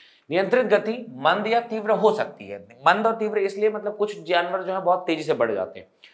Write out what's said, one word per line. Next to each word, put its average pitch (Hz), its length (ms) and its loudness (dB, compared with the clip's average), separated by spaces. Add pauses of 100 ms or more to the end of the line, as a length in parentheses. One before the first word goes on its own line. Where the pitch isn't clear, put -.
(300)
नियंत्रित 196 360 2
गति 208 440 0
मंद 160 360 0
या 226 140 2
तीव्र 214 300 -4
हो 202 220 4
सकती - 360 -6
है। 101 100 -10
मंद 151 480 0
और 226 80 2
तीव्र 214 240 -2
इसलिए, 202 320 0
मतलब 208 260 -6
कुछ 202 260 -4
जानवर 175 400 0
जो 185 100 -4
है 190 80 -2
बहुत 180 260 2
तेजी 156 160 -2
से 147 120 0
बढ़ 117 200 0
जाते 92 260 -6
हैं, - 80 -20 (260)